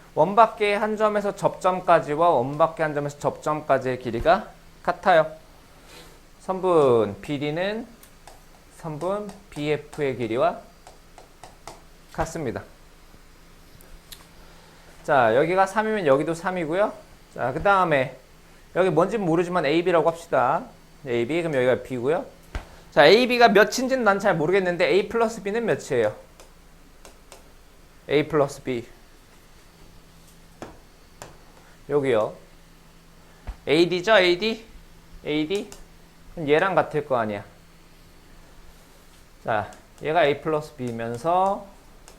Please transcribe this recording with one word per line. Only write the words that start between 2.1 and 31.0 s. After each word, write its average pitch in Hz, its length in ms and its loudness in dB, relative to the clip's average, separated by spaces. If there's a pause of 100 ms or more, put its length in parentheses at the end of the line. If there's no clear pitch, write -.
원밖에 147 520 0
한 156 120 -2
점에서 143 260 -6
접점까지의 135 800 -2
길이가 127 480 0 (340)
같아요. 160 500 2 (1080)
선분 143 840 2
비디는 165 640 -6 (920)
선분 180 520 -8 (200)
비에프의 147 680 -4
길이와 120 440 -2 (1500)
같습니다. 156 500 -8 (2500)
자, 123 320 4
여기가 175 300 2
삼이면 214 420 -2
여기도 151 260 2
삼이고요. 185 600 -4 (400)
자, 123 180 -4
그 156 100 -6
다음에 170 560 2 (580)
여기 185 140 2
뭔진 190 360 0
모르지만 170 400 0
에이비라고 165 440 2
합시다. 151 540 0 (420)
에이비, 127 380 -2
그럼 160 120 -4
여기가 127 280 2
B고요. 135 420 -4 (680)
자, 160 140 6
에이비가 233 440 6
몇인지는 240 540 2
난 196 160 2
잘 196 160 0
모르겠는데 175 520 0
A 196 220 0
플러스 220 340 -2
B는 214 220 -4
몇이에요? 131 600 -2 (1800)
A 147 180 0
플러스 143 340 -2
B. 120 260 -8 (3000)